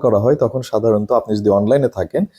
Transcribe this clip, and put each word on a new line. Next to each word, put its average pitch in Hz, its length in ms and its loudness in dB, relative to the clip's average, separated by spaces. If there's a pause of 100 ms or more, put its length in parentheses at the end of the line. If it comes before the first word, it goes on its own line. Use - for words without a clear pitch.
করা 110 200 2
হয় 139 180 2
তখন 127 180 -2 (100)
সাধারণত 107 400 0 (100)
আপনি 110 180 -6
যদি 104 200 0
অনলাইনে 123 400 2
থাকেন 127 240 -4 (160)